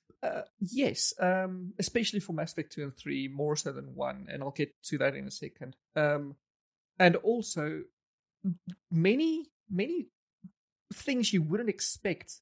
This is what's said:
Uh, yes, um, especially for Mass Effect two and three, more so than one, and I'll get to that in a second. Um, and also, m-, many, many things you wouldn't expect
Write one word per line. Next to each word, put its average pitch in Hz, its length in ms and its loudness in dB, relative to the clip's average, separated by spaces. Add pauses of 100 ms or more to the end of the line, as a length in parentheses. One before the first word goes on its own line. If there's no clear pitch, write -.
(220)
Uh, - 200 -2 (160)
yes, 240 640 0
um, 185 580 0
especially 214 420 0
for - 120 -8
Mass 156 200 -4
Effect - 200 -6
two 151 100 -8
and 139 140 -8
three, 135 320 -4
more 147 260 0
so 147 180 -2
than 131 220 -12
one, 131 340 -4
and 139 140 -6
I'll 139 80 -4
get 139 240 -2 (100)
to 151 140 -4
that 139 160 2
in 135 140 -8
a - 20 -8
second. - 460 -12 (180)
Um, 147 400 2 (640)
and 175 180 8
also, 156 680 0 (600)
m-, 180 140 0 (320)
many, 277 560 4 (240)
many 247 380 0 (840)
things 247 400 0
you 175 100 6
wouldn't 214 260 0
expect - 720 -4